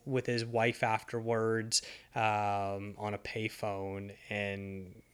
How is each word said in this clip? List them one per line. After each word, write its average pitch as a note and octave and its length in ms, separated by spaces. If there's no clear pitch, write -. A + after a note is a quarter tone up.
with C3 200
his A#2+ 180
wife A#2 400
afterwards, A2+ 1000
um, G2+ 840
on G#2 160
a G2+ 40
payphone, G2 960
and G2 640